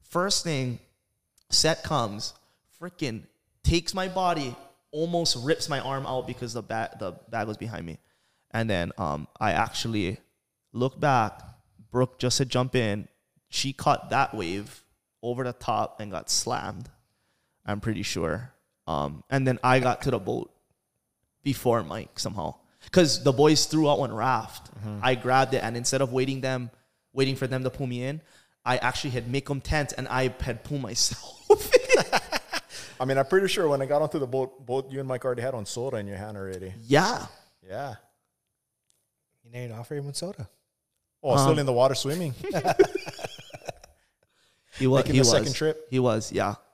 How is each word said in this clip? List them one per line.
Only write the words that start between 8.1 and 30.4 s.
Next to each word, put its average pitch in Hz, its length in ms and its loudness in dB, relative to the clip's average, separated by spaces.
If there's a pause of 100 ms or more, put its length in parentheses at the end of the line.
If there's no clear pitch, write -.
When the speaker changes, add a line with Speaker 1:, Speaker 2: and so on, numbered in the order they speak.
Speaker 1:
And 113 200 0
then, 85 260 0
um, 76 320 -4 (100)
I 104 140 2
actually 107 640 -2 (560)
look 123 260 -2
back. 127 440 2 (480)
Brooke 123 280 0
just 123 200 0
had 135 100 2
jump 127 260 0
in. 107 340 0 (420)
She - 240 -2
caught - 340 0
that 123 260 2
wave 98 480 -6 (400)
over 120 220 -4
the 123 80 -4
top - 480 -2
and 104 100 -8
got 87 200 -8
slammed, 120 580 -4 (800)
I'm 104 140 -4
pretty 107 220 -2
sure. 90 520 -4 (320)
Um, 73 420 -4
and 135 180 0
then 127 160 0
I 127 180 6
got 123 220 0
to 143 80 0
the 123 80 0
boat 117 320 -6 (920)
before 120 400 2
Mike 85 360 -10
somehow. 82 360 -6 (360)
'Cause 156 320 6
the 139 100 6
boys 147 340 6
threw 151 240 2
out 147 80 4
one 123 140 -2
raft. 113 600 -2
Speaker 2:
Mm-hmm. 104 280 -8
Speaker 1:
I 131 120 4
grabbed 127 400 4
it, 127 80 0
and 113 140 -4
instead 123 260 0
of 123 100 -2
waiting 131 280 -2
them, 127 300 -4 (420)
waiting 135 240 0
for 135 100 -2
them 127 180 -2
to 131 60 0
pull 135 160 -6
me 123 180 -4
in, 147 160 -6 (440)
I 123 140 2
actually 135 320 -2
had 120 200 -4
make 135 200 -2
'em 139 120 -2
tent, 151 340 0
and 127 120 -6
I 131 200 2 (120)